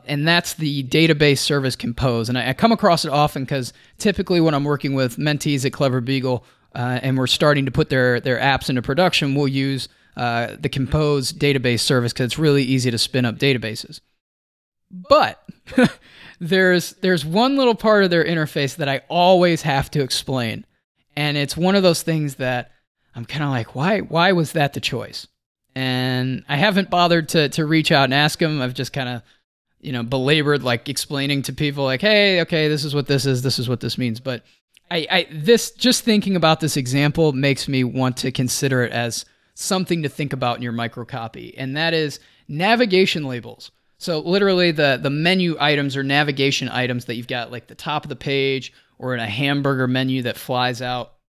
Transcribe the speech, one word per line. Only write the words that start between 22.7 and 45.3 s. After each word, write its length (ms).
I'm 100
kinda 240
like, 260
"Why, 260
why 320
was 200
that 220
the 60
choice?" 460
And 720
I 80
haven't 340
bothered 400
to, 200
to 140
reach 260
out 140
and 100
ask 280
'em. 180
I've 140
just 180
kinda, 300
you 120
know, 100
belabored, 600
like, 260
explaining 540
to 120
people, 300
like, 180
"Hey, 400
okay, 260
this 160
is 100
what 120
this 180
is, 160
this 180
is 100
what 120
this 160
means." 240
But 240
I, 200
I, 220
this, 380
just 340
thinking 320
about 240
this 160
example 560
makes 360
me 160
want 340
to 120
consider 540
it 80
as 320
something 480
to 60
think 240
about 240
in 60
your 100
microcopy, 840
and 200
that 180
is 260
navigation 760
labels. 460
So 220
literally 520
the, 300
the 80
menu 480